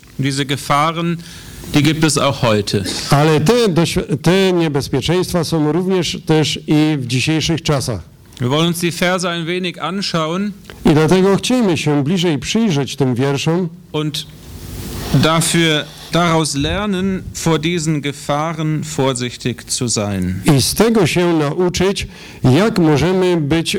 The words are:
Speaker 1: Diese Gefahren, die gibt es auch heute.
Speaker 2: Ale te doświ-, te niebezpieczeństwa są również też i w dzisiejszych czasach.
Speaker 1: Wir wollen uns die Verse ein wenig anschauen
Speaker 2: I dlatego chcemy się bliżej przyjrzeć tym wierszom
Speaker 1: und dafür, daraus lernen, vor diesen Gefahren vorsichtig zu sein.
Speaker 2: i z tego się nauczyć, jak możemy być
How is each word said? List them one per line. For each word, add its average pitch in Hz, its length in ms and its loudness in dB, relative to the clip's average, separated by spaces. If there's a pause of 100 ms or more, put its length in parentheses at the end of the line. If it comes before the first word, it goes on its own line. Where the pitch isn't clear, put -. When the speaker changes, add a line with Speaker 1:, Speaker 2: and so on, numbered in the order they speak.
(200)
Speaker 1:
Diese 139 260 -2
Gefahren, 156 720 0 (560)
die 143 100 4
gibt 156 200 0
es 147 140 2
auch 139 240 0
heute. 107 420 2 (260)
Speaker 2:
Ale 147 320 4
te 151 120 4 (160)
doświ-, 165 520 0
te 190 320 2
niebezpieczeństwa 165 920 0
są 151 280 0
również 180 540 -2
też 156 420 2
i 156 320 2
w 123 80 -6
dzisiejszych 143 540 0
czasach. 123 400 -2 (380)
Speaker 1:
Wir 123 100 -2
wollen 156 180 2
uns 170 120 -2
die 175 120 -2
Verse 180 380 0
ein 170 160 -6
wenig 180 360 -4
anschauen 180 680 -4 (340)
Speaker 2:
I - 40 4
dlatego 180 480 4
chcemy 202 400 2
się 147 260 0
bliżej 165 360 0
przyjrzeć 175 560 0
tym 127 200 0
wierszom 147 540 0 (220)
Speaker 1:
und 151 340 -6 (880)
dafür, 160 720 2 (260)
daraus 160 440 2
lernen, 185 680 -2 (100)
vor 160 260 0
diesen 156 420 -2
Gefahren 151 840 -4
vorsichtig 127 800 -4
zu - 260 -4
sein. 98 520 -2 (160)
Speaker 2:
i 127 40 2
z - 120 -2
tego 214 340 4
się 175 260 2
nauczyć, 175 720 0 (360)
jak 170 360 4
możemy 175 640 4
być 160 380 0